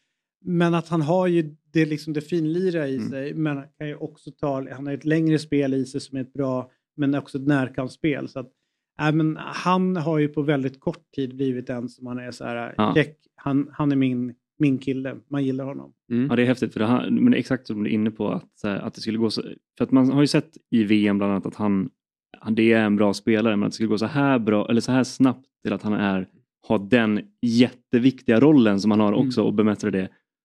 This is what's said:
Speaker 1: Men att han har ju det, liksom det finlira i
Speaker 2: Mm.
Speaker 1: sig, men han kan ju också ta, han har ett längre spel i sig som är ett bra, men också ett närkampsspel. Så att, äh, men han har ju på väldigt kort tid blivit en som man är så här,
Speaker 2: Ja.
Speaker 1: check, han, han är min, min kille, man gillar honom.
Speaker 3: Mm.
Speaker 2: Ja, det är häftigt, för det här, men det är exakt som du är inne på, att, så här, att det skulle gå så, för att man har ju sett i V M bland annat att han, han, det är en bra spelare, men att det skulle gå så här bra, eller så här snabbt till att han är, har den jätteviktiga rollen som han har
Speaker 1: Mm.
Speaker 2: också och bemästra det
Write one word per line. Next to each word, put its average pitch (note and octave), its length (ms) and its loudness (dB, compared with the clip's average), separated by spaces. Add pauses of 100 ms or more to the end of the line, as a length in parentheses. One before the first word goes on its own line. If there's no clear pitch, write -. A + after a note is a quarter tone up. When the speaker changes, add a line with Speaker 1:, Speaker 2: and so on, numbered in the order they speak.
(440)
Speaker 1:
Men E3+ 300 2
att E3 140 -2
han E3 140 0
har F3+ 240 2
ju E3 280 0 (180)
det, D#3+ 140 2
liksom D3+ 260 -6
det D3 80 -4
finlira E3 680 -2
i C3+ 80 -4
Speaker 2:
Mm. A2 140 -6
Speaker 1:
sig, C#3 240 -8
men D3+ 220 -2
han C#3 100 -12 (120)
kan D3+ 100 -10
ju D3 80 -10
också D3+ 340 -14
ta, C3+ 420 -4
han C3+ 140 -12
har C#3+ 80 -6
ett C#3 100 -8
längre D#3 340 2
spel C#3+ 360 0
i C3+ 120 -2
sig C3+ 140 -8
som - 180 -12
är C3 40 -4
ett C3 100 -14
bra, C3 380 -4 (260)
men C#3+ 180 0
också C#3 240 -6
ett C3+ 80 -8
närkampsspel. C3+ 800 -2
Så - 120 -12
att, - 100 -14 (500)
äh, D3+ 120 2
men D#3 280 0
han F#3 560 0
har D#3 220 -2
ju D3 100 2
på D3+ 140 -4
väldigt C#3 380 -2
kort - 360 -8
tid B2+ 200 -6
blivit C3 340 -4
en B2 180 -8
som A#2+ 160 -20
man B2 140 -10
är B2 120 -14
så B2 140 -14
här, A#2+ 320 -8
Speaker 2:
Ja. - 180 2
Speaker 1:
check, D3 220 0 (200)
han, C#3 360 -2
han D3 200 0
är C#3 40 2
min, B2 380 -2 (240)
min C3+ 200 2
kille, C3 380 -6 (140)
man C#3+ 140 -2
gillar C3 200 -4
honom. C3+ 280 -14 (200)
Speaker 3:
Mm. B2 180 0
Speaker 2:
Ja, A#2 60 0
det A#2+ 60 4
är A#2+ 40 2
häftigt, A#2+ 260 0
för G#2+ 80 -4
det G#2+ 60 0
här, A#2+ 240 0
men A#2+ 200 4
det A#2+ 60 4
är B2 40 0
exakt B2+ 260 -4
som G#2+ 180 -6
du - 60 -4
är - 40 -2
inne G#2+ 160 0
på, G#2+ 180 -4
att, - 260 -6
så - 140 -6
här, G2 100 -4
att - 160 -10
det - 60 -16
skulle A2 180 -4
gå A2+ 120 2
så, A#2 120 -6 (360)
för B2+ 60 0
att - 60 -4
man C3 200 4
har C#3 100 2
ju D3 60 6
sett C#3+ 240 0 (200)
i A#2 140 4
V G#2 240 4
M G2+ 100 2
bland G2+ 140 0
annat F#2+ 140 -2
att E2+ 80 -10
han, G2 360 0 (500)
han, A2 140 -2
det A2+ 180 4
är A2+ 120 4
en G#2 120 2
bra G2+ 180 2
spelare, A2 420 0
men G#2 100 0
att G2+ 60 -4
det - 20 -10
skulle A2 140 -2
gå G#2 100 0
så A2 80 -2
här C#3 320 2
bra, G#2 320 0
eller A#2 100 2
så B2+ 120 -2
här B2+ 120 4
snabbt C3 400 0 (200)
till G#2+ 80 -2
att G2 100 -6
han G#2+ 100 -2
är, G2 360 0 (380)
har A2+ 120 2
den G#2+ 420 2 (440)
jätteviktiga A#2+ 760 2
rollen A#2+ 400 6
som G2+ 100 2
han G#2+ 100 4
har G#2 120 2
Speaker 1:
Mm. D3+ 140 2
Speaker 2:
också A#2+ 160 0
och G#2+ 120 0
bemästra G#2+ 360 0
det F#2+ 180 -2 (360)